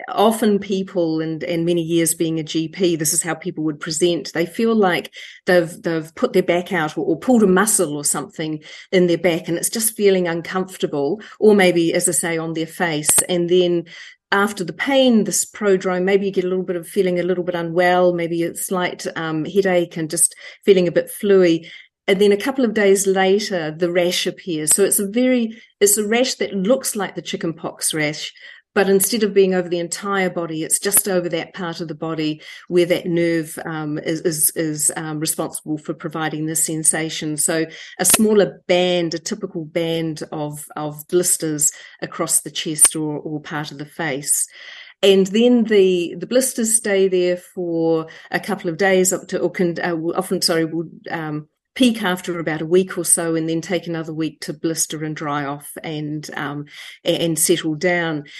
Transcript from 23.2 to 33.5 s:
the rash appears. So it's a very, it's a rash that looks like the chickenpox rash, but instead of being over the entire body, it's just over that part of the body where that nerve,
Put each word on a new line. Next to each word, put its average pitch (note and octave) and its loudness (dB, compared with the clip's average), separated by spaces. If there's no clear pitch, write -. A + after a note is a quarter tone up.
the E3+ -2
rash F3 2
appears. D#3+ -2
So G3+ 4
it's - 2
a G3+ -2
very, A#3+ 0
it's G3+ 4
a G#3 -2
rash A#3+ 0
that - -6
looks A3 0
like G3 -6
the F3 -8
chickenpox - -6
rash, D3+ -4
but F#3+ 4
instead G3 2
of G3 0
being F#3 4
over F3+ 0
the F3 -4
entire F#3 -2
body, E3 -6
it's - -2
just - 0
over F3+ 0
that E3 -4
part F3 -8
of D#3+ -8
the D#3+ -10
body D#3 -4
where F3 4
that E3+ 0
nerve, E3 0